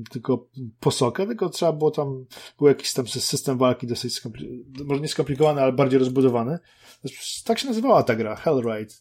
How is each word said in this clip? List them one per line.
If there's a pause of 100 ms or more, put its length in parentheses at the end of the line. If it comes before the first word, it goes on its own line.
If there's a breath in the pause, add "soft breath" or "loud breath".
(100)
tylko (320)
posokę,
tylko
trzeba
było
tam, (340 loud breath)
był
jakiś
tam
sy-,
system
walki
dosyć
skompli-, (200)
może
nie
skomplikowany,
ale
bardziej
rozbudowany. (840 soft breath)
Tak
się
nazywała
ta
gra,
Hellride.